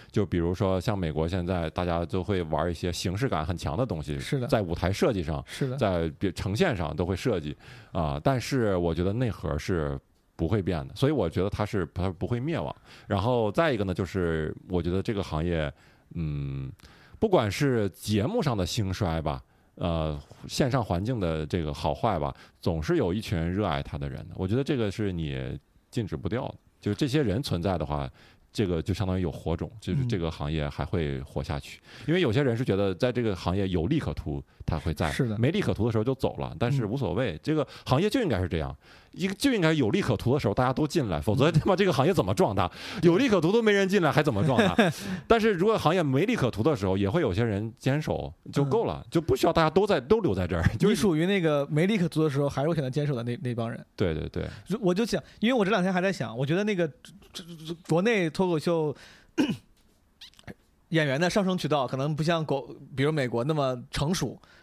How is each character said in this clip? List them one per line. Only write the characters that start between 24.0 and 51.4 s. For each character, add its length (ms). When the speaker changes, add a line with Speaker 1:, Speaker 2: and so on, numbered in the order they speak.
Speaker 1:
人 120
的。 80
我 100
觉 80
得 80
这 140
个 140
是 200
你 480
禁 160
止 100
不 100
掉 220
的， 60
就 100
是 40
这 120
些 160
人 200
存 180
在 160
的 80
话， 240
这 160
个 140
就 140
相 120
当 120
于 20
有 100
火 240
种， 240
就 160
是 120
这 120
个 120
行 200
业 160
还 200
会 340
活 240
下 160
去。 200
Speaker 2:
嗯。 80
Speaker 1:
因 60
为 80
有 100
些 100
人 140
是 80
觉 100
得 200
在 180
这 100
个 140
行 180
业 140
有 180
利 140
可 140
图， 280
他 140
会 160
在， 180
Speaker 2:
是 160
的。 80
Speaker 1:
没 140
利 100
可 140
图 100
的 80
时 60
候 60
就 100
走 240
了， 200
但 140
是 140
无 100
所 160
谓， 200
Speaker 2:
嗯。 100
Speaker 1:
这 120
个 120
行 160
业 80
就 140
应 60
该 120
是 80
这 80
样， 180
一 180
个， 60
就 180
应 80
该 140
有 160
利 100
可 160
图 160
的 80
时 80
候 60
大 100
家 80
都 140
进 240
来， 100
否 140
则 180
他 140
妈 100
这 80
个 80
行 140
业 80
怎 100
么 80
壮 220
大？ 100
Speaker 2:
嗯。 80
Speaker 1:
有 160
利 100
可 100
图 140
都 80
没 120
人 140
进 140
来， 100
还 120
怎 100
么 120
壮 140
大？ 320
Speaker 2:
<laughs> 280
Speaker 1:
但 100
是 140
如 140
果 100
行 180
业 80
没 220
利 100
可 160
图 120
的 120
时 120
候， 100
也 140
会 100
有 140
些 100
人 340
坚 220
守 320
就 140
够 200
了， 200
Speaker 2:
嗯。 60
Speaker 1:
就 100
不 160
需 100
要 60
大 100
家 60
都 180
在， 140
都 200
留 140
在 120
这 100
儿， 60
就 100
是 60
Speaker 2:
你 0
属 200
于 120
那 140